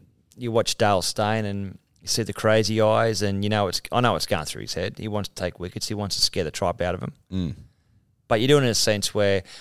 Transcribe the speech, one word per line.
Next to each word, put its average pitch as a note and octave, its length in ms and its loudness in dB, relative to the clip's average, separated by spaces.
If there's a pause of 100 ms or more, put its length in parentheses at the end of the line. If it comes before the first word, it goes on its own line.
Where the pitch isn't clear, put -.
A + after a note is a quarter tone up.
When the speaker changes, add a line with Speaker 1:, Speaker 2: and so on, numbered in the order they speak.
(360)
Speaker 1:
you A#2 160 -6
watch A2+ 240 0
Dale G2+ 260 4
Steyn G#2+ 440 -2
and G2 320 -8 (220)
you - 80 -10
see - 160 0
the G2 80 -6
crazy A2 480 2
eyes A2 420 2
and G2 220 0
you G#2 60 0
know G#2 180 2
it's, F2 120 -4 (120)
I A2+ 80 2
know A2+ 160 4
it's D#2 100 -4
going D#2+ 180 -2
through - 180 -10
his - 120 -8
head. F#2 240 -6
He - 100 -8
wants G#2 200 -4
to - 80 -20
take F2+ 240 -6
wickets. F2+ 280 -8
He A2 60 -6
wants G2+ 220 -4
to - 60 -4
scare - 220 0
the D2+ 60 -4
tripe F2 300 -2
out F2 160 0
of - 60 -8
him. - 100 -6 (200)
Speaker 2:
Mm. F2+ 220 -2 (720)
Speaker 1:
But A2+ 120 2
you B2 80 2
do D3 100 8
it C#3 40 4
in B2+ 60 4
a A2 60 2
sense G#2 400 0
where, G2 280 2 (180)